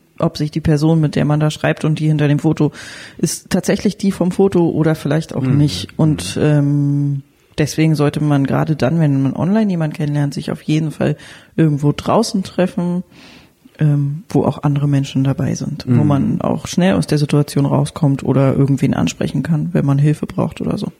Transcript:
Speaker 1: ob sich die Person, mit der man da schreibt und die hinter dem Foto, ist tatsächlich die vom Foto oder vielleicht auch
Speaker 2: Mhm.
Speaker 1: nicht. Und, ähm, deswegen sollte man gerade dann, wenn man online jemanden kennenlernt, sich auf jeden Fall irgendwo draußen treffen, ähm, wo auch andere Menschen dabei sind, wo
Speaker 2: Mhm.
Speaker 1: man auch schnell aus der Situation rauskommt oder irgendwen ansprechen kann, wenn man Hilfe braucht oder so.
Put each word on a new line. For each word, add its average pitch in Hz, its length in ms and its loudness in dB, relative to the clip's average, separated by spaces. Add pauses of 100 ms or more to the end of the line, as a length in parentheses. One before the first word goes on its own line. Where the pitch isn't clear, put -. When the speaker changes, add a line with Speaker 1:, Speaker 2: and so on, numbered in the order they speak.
(200)
Speaker 1:
ob - 180 -2
sich 151 140 -4
die 160 100 -6
Person, 156 380 2
mit 147 160 0
der 151 100 2
man 147 140 0
da 151 100 0
schreibt 151 360 -2
und 151 140 0
die 156 80 0
hinter 147 200 2
dem 143 120 2
Foto, 151 320 2 (460)
ist - 320 -4
tatsächlich 190 480 0
die 196 140 0
vom 180 200 0
Foto 185 380 4
oder 156 240 2
vielleicht 156 420 -2
auch 147 80 -4
Speaker 2:
Mhm. 135 140 2
Speaker 1:
nicht. 143 300 0 (100)
Und, - 440 0
ähm, 143 840 0 (340)
deswegen 156 380 2
sollte 147 280 0
man 143 220 2
gerade 147 300 0
dann, 147 240 0
wenn 139 240 2
man 135 120 0
online 208 360 0
jemanden 160 240 -4
kennenlernt, 147 400 -2
sich - 160 -6
auf - 100 -6
jeden 156 300 -2
Fall 147 260 -2 (380)
irgendwo 147 360 2
draußen 190 520 0
treffen, 180 600 -2 (760)
ähm, 147 500 0
wo - 140 2
auch - 200 -2
andere 143 240 0
Menschen 139 360 0
dabei 135 300 -2
sind, - 340 -8
wo 123 140 4
Speaker 2:
Mhm. - 60 2
Speaker 1:
man 139 340 0
auch - 240 -2
schnell 185 300 2
aus 151 100 0
der 151 140 0
Situation 147 480 0
rauskommt 139 560 0
oder 135 320 2
irgendwen 139 400 2
ansprechen - 480 -2
kann, 160 300 -2
wenn 147 120 0
man 139 140 2
Hilfe 151 260 2
braucht - 360 -4
oder - 180 -4
so. 202 200 -8